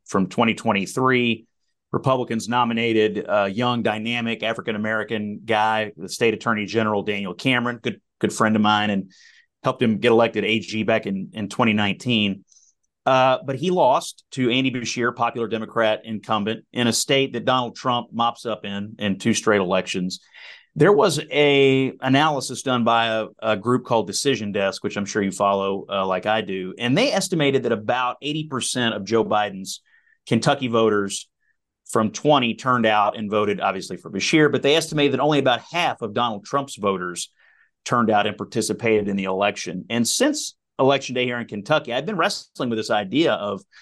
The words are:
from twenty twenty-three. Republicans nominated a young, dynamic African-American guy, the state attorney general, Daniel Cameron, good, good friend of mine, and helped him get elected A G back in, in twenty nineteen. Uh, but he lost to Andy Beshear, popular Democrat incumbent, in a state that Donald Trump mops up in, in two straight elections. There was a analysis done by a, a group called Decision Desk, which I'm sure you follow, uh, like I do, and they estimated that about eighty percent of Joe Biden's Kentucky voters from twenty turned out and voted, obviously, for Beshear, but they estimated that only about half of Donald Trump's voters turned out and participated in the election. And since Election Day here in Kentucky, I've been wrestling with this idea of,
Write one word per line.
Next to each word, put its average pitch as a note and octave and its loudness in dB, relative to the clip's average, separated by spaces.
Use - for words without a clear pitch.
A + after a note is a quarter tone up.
from F#2+ 0
twenty A2+ 0
twenty-three. A#2 0
Republicans A#2+ -2
nominated A2+ 2
a G2+ 2
young, A#2+ -2
dynamic A2+ -4
African-American G#2+ -4
guy, A2 0
the F2+ -14
state A#2 2
attorney G#2+ -2
general, G#2+ 0
Daniel G2+ -4
Cameron, A#2+ 0
good, A2+ -8
good G2+ 0
friend A2 2
of G#2+ 4
mine, G#2 4
and G2 -2
helped C3 0
him A2 2
get A#2 4
elected A2+ 4
A A2 0
G A2 -6
back A2 0
in, G2 -6
in G#2 -6
twenty A#2 2
nineteen. G#2 0
Uh, C3 4
but C3 -6
he F3 -2
lost D#3+ 0
to B2+ 0
Andy C3 2
Beshear, A#2+ -4
popular A#2 -2
Democrat A2 0
incumbent, A2 -4
in A#2+ 0
a A2+ 2
state C3+ 0
that A#2 -4
Donald B2+ 0
Trump A#2+ -2
mops A#2 -2
up G#2+ -6
in, G2+ -8
in G2 -2
two A2+ 2
straight G#2 2
elections. F#2 -2
There D#3+ 6
was G3+ 2
a C#3 4
analysis C3+ 2
done B2 0
by A2+ 4
a, A2 0
a A2 0
group A#2 0
called A2+ 2
Decision G#2 -2
Desk, G2 -2
which G2+ -4
I'm G2+ -2
sure G#2 -2
you G2 0
follow, G2 0
uh, G2 -2
like F#2+ -2
I A2 0
do, F#2 -6
and A#2+ 0
they A3+ 2
estimated D3 0
that A#2 0
about B2 -2
eighty D#3 -6
percent A#2+ -2
of G2+ -6
Joe A2 2
Biden's G2+ -4
Kentucky C#3 2
voters G#2+ 2
from A2 2
twenty C3 2
turned B2 0
out G#2+ 4
and G#2+ -6
voted, G#2 0
obviously, F#2+ -4
for - -16
Beshear, D3 4
but C3 0
they C#3+ 4
estimated D3 0
that B2 0
only D3 2
about B2+ 2
half E3 -2
of G#2 -8
Donald A2+ -4
Trump's C#3 -4
voters F#2 -4
turned A#2 2
out G#2 4
and G2+ -6
participated G#2+ 0
in G2 -2
the G2 -2
election. F#2+ -4
And A#2 0
since - -2
Election C3+ 2
Day B2+ -2
here A#2+ -4
in A2+ -8
Kentucky, A#2 -2
I've C3+ -2
been G#3 -6
wrestling D#3+ -4
with A2+ -2
this A2 -2
idea A2 2
of, G2 -4